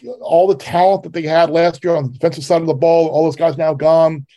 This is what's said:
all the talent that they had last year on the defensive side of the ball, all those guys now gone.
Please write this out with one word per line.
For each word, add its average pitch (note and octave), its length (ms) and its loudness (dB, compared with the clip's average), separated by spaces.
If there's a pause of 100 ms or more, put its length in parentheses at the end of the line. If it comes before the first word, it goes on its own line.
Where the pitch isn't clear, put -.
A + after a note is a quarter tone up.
(200)
all E3+ 260 2
the G3 100 2
talent F#3+ 460 0
that E3+ 100 -16
they E3+ 100 -8
had D#3+ 280 2
last E3+ 340 0
year E3+ 100 0
on D3 100 -2
the B2 60 -8
defensive D#3 340 -4
side E3+ 160 0
of E3 60 -6
the D3+ 80 0
ball, E3 340 2
all D3+ 160 0
those D#3 120 -2
guys D#3+ 220 -2
now D#3 160 -2
gone. D#3 520 2 (100)